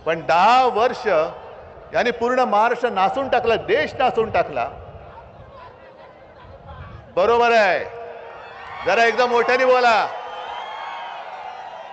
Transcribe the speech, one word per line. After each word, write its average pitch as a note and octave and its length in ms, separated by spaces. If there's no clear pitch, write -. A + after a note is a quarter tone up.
पण D#3+ 200
दहा G#3 480
वर्ष A3+ 340
यांनी G3+ 180
पूर्ण A#3+ 280
महाराष्ट्र A#3 500
नाचून G3 400
टाकला, A#3 260
देश A#3+ 380
नाचून A3+ 380
टाकला. D3 380
बरोबर A#3 360
आहे, F#3 340
जरा A3 200
एकदम A#3 240
मोठ्याने A#3+ 360
बोला, A#3+ 420